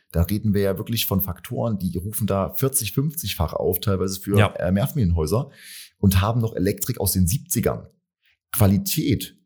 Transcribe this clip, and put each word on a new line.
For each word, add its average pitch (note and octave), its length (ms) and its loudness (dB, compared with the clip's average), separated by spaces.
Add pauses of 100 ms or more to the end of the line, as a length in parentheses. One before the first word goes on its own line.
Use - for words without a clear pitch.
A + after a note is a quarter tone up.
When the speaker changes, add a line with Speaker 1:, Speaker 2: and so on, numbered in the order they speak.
(120)
Speaker 1:
Da E2 100 2
reden G2+ 320 0
wir G2+ 60 2
ja F#2+ 180 0
wirklich A2+ 280 -4
von F#2+ 140 0
Faktoren, A2+ 580 -4
die F2+ 200 -4
rufen G2+ 300 -4
da G2 260 0
vierzig, C3 380 -2
fünfzigfach C3+ 640 -2
auf, E2+ 260 0
teilweise F#2+ 400 -2
für, G2+ 180 0
Speaker 2:
Ja. G2+ 140 4
Speaker 1:
äh, - 180 -4
Mehrfamilienhäuser G2 800 0 (480)
und F#2+ 220 4
haben A2 200 0
noch A2 140 -2
Elektrik - 460 -2
aus F#2+ 100 0
den F#2 160 2
siebzigern. - 640 -2 (640)
Qualität G3 920 2